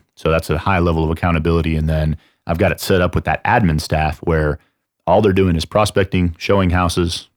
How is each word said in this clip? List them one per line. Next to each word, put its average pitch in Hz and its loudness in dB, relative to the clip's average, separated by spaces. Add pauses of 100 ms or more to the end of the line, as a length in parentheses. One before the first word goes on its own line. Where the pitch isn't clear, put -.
(160)
So - -4
that's 80 0
a 78 0
high 95 -2
level 85 2
of 78 0
accountability. 82 0
And 78 -2
then 78 -2 (280)
I've 82 -4
got 90 0
it - -6
set 95 0
up 87 0
with 82 -2
that 78 -2
admin 92 2
staff 78 -4
where 76 -2 (480)
all 92 2
they're 101 4
doing 92 2
is 78 -4
prospecting, 92 0
showing 98 0
houses, 87 -2